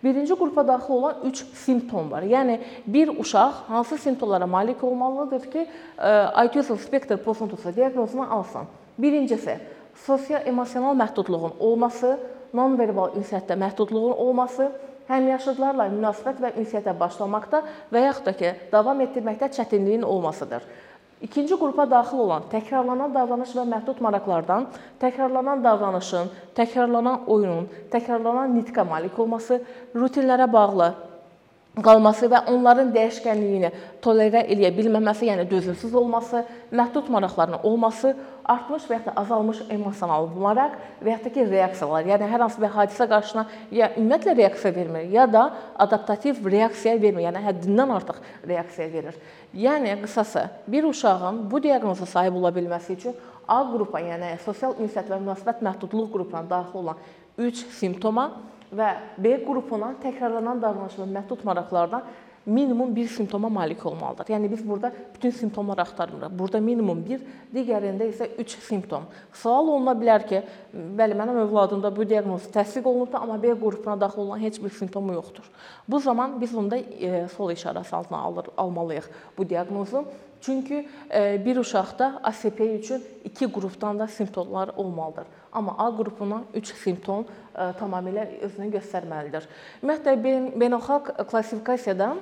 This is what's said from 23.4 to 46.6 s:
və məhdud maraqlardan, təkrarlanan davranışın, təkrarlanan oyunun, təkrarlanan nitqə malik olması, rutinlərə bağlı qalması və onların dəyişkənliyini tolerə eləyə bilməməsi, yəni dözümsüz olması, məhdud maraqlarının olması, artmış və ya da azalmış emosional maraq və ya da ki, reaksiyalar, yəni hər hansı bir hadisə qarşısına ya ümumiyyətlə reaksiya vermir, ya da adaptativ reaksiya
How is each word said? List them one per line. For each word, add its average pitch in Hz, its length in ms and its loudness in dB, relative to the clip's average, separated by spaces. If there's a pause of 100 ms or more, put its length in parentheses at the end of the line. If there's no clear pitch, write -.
və 247 160 -2
məhdud 240 320 -4
maraqlardan, 202 640 0 (340)
təkrarlanan 262 640 0
davranışın, 190 640 2 (300)
təkrarlanan 240 720 2
oyunun, 185 400 2 (240)
təkrarlanan 240 640 2
nitqə 226 260 0
malik 165 340 -4
olması, 226 440 0 (320)
rutinlərə 254 580 4
bağlı 196 420 6 (800)
qalması 214 560 8
və 247 60 8 (100)
onların 247 400 8
dəyişkənliyini 214 800 2 (320)
tolerə 220 480 6
eləyə 196 240 6
bilməməsi, 214 560 2
yəni 185 220 2
dözümsüz 185 440 -2
olması, 233 460 2 (320)
məhdud 240 400 2
maraqlarının 185 560 2
olması, 233 460 2 (340)
artmış 285 400 0
və 233 80 -2
ya 226 80 -6
da 190 160 -4
azalmış 214 400 0 (140)
emosional 180 560 0 (100)
maraq 220 380 2 (260)
və 220 60 2
ya 226 140 0
da 247 100 -6
ki, 269 160 4
reaksiyalar, 180 580 2
yəni 202 240 4
hər 240 140 4
hansı 220 160 -2
bir 208 100 0
hadisə 208 380 2
qarşısına 220 340 2 (320)
ya 220 160 4
ümumiyyətlə 269 460 4
reaksiya 196 380 4
vermir, 165 360 -4
ya 247 200 8
da 220 120 8 (400)
adaptativ 214 640 0
reaksiya 226 540 2